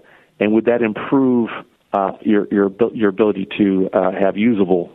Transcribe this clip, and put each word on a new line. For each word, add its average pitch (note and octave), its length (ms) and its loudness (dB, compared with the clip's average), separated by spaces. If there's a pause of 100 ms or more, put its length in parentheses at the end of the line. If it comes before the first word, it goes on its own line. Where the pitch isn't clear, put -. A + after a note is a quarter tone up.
(400)
and G#2 140 2
would A2 120 2
that A#2 180 0
improve, A#2+ 680 0 (440)
uh, G2 180 0 (100)
your, G#2 300 0
your G2+ 160 2
abil-, G2 280 -2
your G#2+ 140 0
ability G2 380 -2 (100)
to, F#2+ 340 2
uh, F#2 200 0
have G2 260 -2
usable, F#2+ 580 0